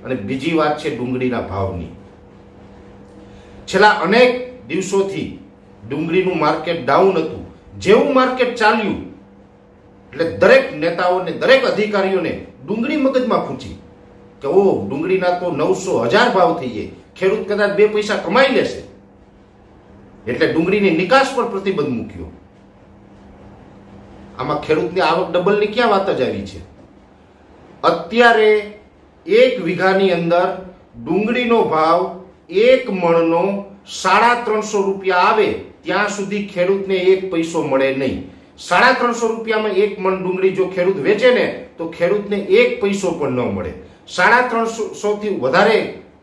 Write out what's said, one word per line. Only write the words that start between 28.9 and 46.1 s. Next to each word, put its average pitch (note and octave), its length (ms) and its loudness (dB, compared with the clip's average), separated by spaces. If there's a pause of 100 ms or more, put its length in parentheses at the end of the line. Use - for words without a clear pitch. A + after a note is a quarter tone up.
એક G#3+ 380 4
વીઘાની F#3+ 460 2
અંદર E3+ 460 0 (480)
ડુંગળીનો A3+ 580 0
ભાવ E3 580 0 (300)
એક B3 400 4
મણનો F3 760 0 (220)
સાડા A3 480 2 (100)
ત્રણસો G#3 380 -2
રૂપિયા F#3+ 340 0
આવે G3+ 380 2 (280)
ત્યાં G3 260 -2
સુધી G3+ 380 -6
ખેડૂતને F#3+ 480 -2
એક F#3 380 2
પૈસો E3 300 -2
મળે C3+ 340 0
નહીં. A2 340 -4 (280)
સાડા G#3 340 2
ત્રણસો A#3+ 340 -2
રૂપિયામાં A3 440 -2
એક G3 300 0
મણ F#3 220 -2
ડુંગળી F#3 280 0
જો F#3 240 0
ખેડૂત F#3 220 0
વેચે G#3 380 4
ને, - 320 -2 (120)
તો E3 100 -6 (100)
ખેડૂતને G3+ 380 0
એક G3 460 2
પૈસો G3 280 0
પણ C3 220 -2
ન B2 80 -2
મળે. G2 320 -4 (360)
સાડા A#3 400 2
ત્રણસો A3 720 -4
થી G#3+ 60 -4
વધારે F#3+ 680 2 (280)